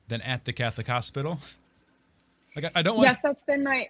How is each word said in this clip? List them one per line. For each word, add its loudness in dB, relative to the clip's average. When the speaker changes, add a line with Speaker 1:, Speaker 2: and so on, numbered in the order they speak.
Speaker 1:
than -4
at -6
the -4
Catholic -4
hospital. -2
Like, -4
I, 0
I 2
don't 2
want 8
Speaker 2:
Yes, 6
that's -2
been 2
my 0